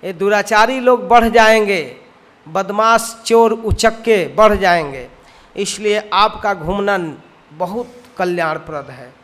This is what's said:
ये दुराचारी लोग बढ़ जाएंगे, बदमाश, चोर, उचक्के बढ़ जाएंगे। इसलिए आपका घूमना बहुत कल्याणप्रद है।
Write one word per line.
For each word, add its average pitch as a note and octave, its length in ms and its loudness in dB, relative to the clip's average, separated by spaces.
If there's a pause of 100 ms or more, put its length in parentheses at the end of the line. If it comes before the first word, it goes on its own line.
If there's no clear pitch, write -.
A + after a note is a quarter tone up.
ये F#3 80 -10
दुराचारी G#3 680 0
लोग A#3+ 280 0
बढ़ A#3 200 4
जाएंगे, G#3+ 680 2 (520)
बदमाश, G#3 760 0
चोर, A3+ 260 4
उचक्के A3 760 0
बढ़ G#3 260 4
जाएंगे। D#3+ 540 -2 (480)
इसलिए G#3 560 -4
आपका G#3 420 0
घूमना F#3 600 -4 (380)
बहुत F#3+ 500 -10 (160)
कल्याणप्रद D#3+ 720 -6
है। B2+ 340 -20